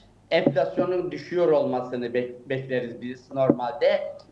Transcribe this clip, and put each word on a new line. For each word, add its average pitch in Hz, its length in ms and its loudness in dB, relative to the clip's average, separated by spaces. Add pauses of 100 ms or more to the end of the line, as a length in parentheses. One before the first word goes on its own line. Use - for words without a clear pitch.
(300)
enflasyonun 175 800 2
düşüyor 170 380 0
olmasını 127 680 0
bek-, 123 340 -4
bekleriz 123 540 -4
biz 127 300 -12
normalde 131 840 2 (180)